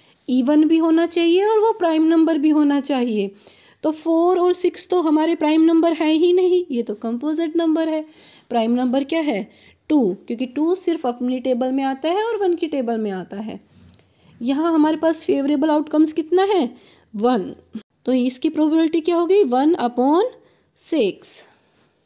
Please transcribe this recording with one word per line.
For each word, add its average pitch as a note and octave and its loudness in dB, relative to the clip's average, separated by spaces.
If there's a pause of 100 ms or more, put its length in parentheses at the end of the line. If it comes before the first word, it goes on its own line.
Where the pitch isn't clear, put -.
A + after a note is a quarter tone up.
(280)
even C#4 2
भी D#4+ 4
होना E4 2
चाहिए E4+ 2
और A4 2
वो A4 2
प्राइम E4 0
नंबर D#4+ 4
भी D4 2
होना C#4+ 2
चाहिए। A#3+ -2 (520)
तो D#4 0
फ़ोर E4 2
और F4+ 2
सिक्स - -4
तो F4+ 0
हमारे D#4+ 2
प्राइम D#4+ 2
नंबर E4 4
है D#4 0
ही E4 2
नहीं, F4+ 2
ये A#3 -2
तो G#3 -8
कंपोजिट D4+ -4
नंबर D#4+ 0
है। D#4 -4 (440)
प्राइम A#3 0
नंबर B3+ 0
क्या E4 -4
है? B3+ -4 (400)
टू, A#3 2 (120)
क्योंकि A#3+ -6
टू D#4 -2
सिर्फ E4 -4
अपनी B3 -4
टेबल B3+ -2
में C4+ -2
आता C4+ -4
है G4 -2
और A4+ -4
वन F#4 0
की E4 -4
टेबल A#3+ -4
में G#3+ -4
आता F#3 -10
है। G#3+ -10 (840)
यहाँ D4+ 0
हमारे D#4 2
पास D#4+ -2
फेवरेबल C#4 0
आउटकम्स D#4 0
कितना F4 0
है? F4+ 0 (400)
वन। G#3 -2 (500)
तो B3+ 0
इसकी B3+ 0
प्रोबेबिलिटी D#4 0
क्या E4+ -2
हो E4+ 0
गई? G4 4
वन C#4 2
upon B3+ 0 (560)
six। - -4 (600)